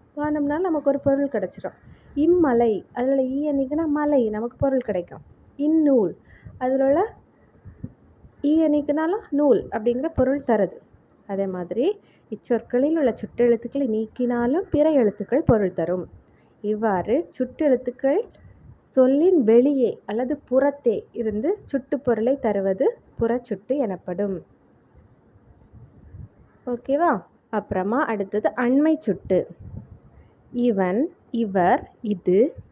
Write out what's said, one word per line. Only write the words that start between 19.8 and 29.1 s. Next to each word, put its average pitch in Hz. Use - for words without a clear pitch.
அல்லது 247
புறத்தே 269
இருந்து 226
சுட்டுப் 269
பொருளை 247
தருவது 202
புறச்சுட்டு 233
எனப்படும். 190
ஓகேவா? 262
அப்புறமா 202
அடுத்தது 208
அண்மை 277
சுட்டு. 185